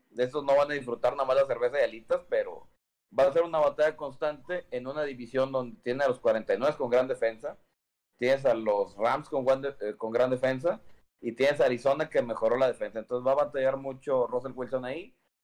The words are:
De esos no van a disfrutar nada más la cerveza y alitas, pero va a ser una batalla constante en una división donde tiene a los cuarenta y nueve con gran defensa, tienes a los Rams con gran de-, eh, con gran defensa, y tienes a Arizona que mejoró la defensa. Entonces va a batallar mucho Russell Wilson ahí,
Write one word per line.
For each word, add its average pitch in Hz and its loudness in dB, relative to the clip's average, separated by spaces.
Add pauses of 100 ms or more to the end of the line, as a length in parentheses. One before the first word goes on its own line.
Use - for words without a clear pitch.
(100)
De 123 -2
esos 139 -2
no 139 4
van 143 4
a 147 -2
disfrutar 123 -2
nada 139 -2
más 131 2
la 139 6
cerveza 123 0
y 120 4
alitas, 113 -2
pero 101 -2 (500)
va 175 6
a - 4
ser 165 4
una 165 -2
batalla 151 2
constante 151 -6
en 123 -6
una 147 -4
división 131 -2
donde 123 -6
tiene 131 -2
a 135 4
los 123 -2
cuarenta 110 2
y 98 2
nueve 139 0
con 123 -4
gran 127 4
defensa, 120 -4 (600)
tienes 131 0
a 117 4
los 101 0
Rams 123 -2
con 135 -4
gran 135 2
de-, 139 -8
eh, 104 -6
con 113 -6
gran 127 2
defensa, 131 -2 (380)
y 117 -6
tienes 143 2
a 143 6
Arizona 139 0
que 139 0
mejoró 113 0
la 131 4
defensa. 110 -4
Entonces 123 -6
va 135 2
a 143 2
batallar 135 0
mucho 135 -2
Russell 123 -4
Wilson 127 -6
ahí, 151 -10 (300)